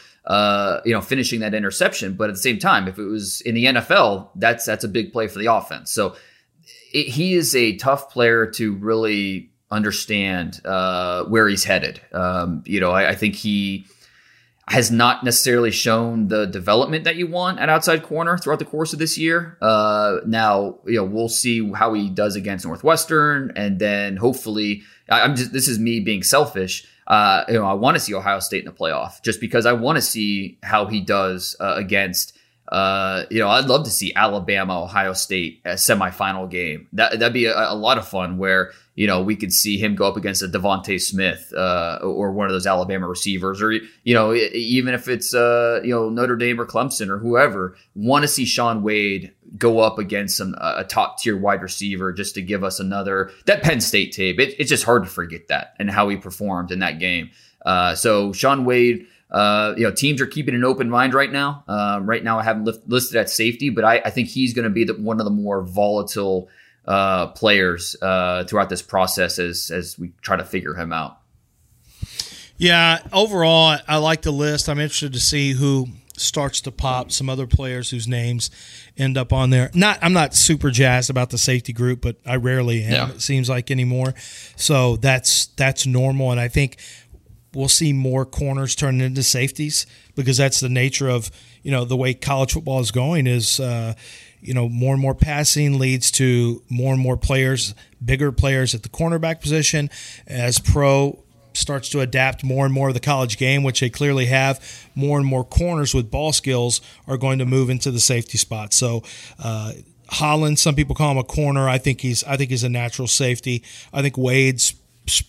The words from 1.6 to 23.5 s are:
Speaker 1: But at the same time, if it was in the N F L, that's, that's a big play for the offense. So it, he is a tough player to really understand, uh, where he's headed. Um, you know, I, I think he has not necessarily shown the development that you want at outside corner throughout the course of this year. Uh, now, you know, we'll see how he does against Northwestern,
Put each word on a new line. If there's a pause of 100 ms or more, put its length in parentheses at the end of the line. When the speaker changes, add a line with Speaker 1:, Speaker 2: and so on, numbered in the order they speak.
Speaker 1:
But
at
the
same
time,
if
it
was
in
the
N
F
L,
that's,
that's
a
big
play
for
the
offense.
So (800)
it,
he
is
a
tough
player
to
really (180)
understand,
uh,
where
he's
headed. (120)
Um,
you
know,
I,
I
think
he (840)
has
not
necessarily
shown
the
development
that
you
want
at
outside
corner
throughout
the
course
of
this
year.
Uh,
now,
you
know,
we'll
see
how
he
does
against
Northwestern,